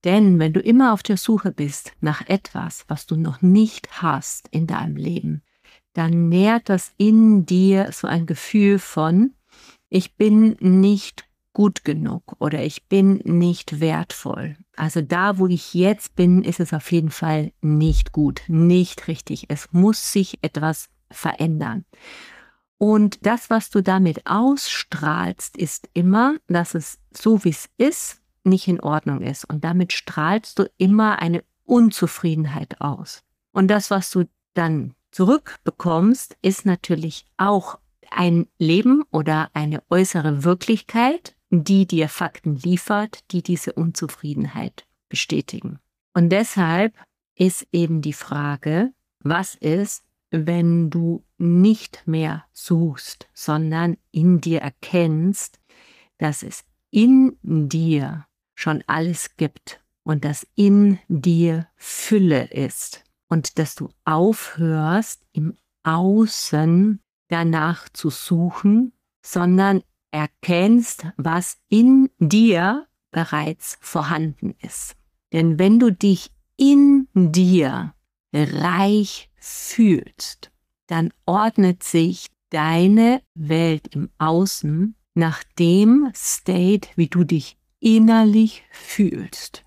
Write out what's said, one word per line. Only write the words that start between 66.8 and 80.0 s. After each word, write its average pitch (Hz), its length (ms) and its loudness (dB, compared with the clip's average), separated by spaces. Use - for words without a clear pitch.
danach 165 640 -2
zu - 200 -6
suchen, 202 840 0
sondern 185 640 0
erkennst, 180 960 0
was 165 420 -6
in 262 400 6
dir 202 680 2
bereits 156 680 -6
vorhanden 156 800 -6
ist. - 340 -16
Denn 165 260 0
wenn 208 200 6
du 240 120 4
dich 190 400 0
in 277 580 6
dir 165 800 2
reich 175 1000 0
fühlst, - 1160 -2